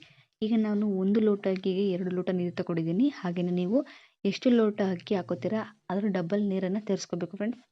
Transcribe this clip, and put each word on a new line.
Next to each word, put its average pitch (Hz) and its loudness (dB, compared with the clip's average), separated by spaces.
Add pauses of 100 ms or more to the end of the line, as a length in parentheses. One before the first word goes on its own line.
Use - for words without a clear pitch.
(420)
ಈಗ 220 0
ನಾನು 214 2 (120)
ಒಂದು 196 4
ಲೋಟ 208 2
ಅಕ್ಕಿಗೆ 190 0
ಎರಡು 180 -2
ಲೋಟ 180 -2
ನೀರು 175 -2
ತಗೊಂಡಿದ್ದೀನಿ. 170 0
ಹಾಗೆಯೇ 180 -2
ನೀವು 180 2 (480)
ಎಷ್ಟು 202 0
ಲೋಟ 220 4
ಅಕ್ಕಿ 180 -4
ಹಾಕೋತೀರಾ 180 -2 (260)
ಅದ್ರ 196 -2
ಡಬಲ್ 185 0
ನೀರನ್ನು 190 0
ಸೇರಿಸ್ಕೋಬೇಕು 190 -4
ಫ್ರೆಂಡ್ಸ್. 226 -6 (100)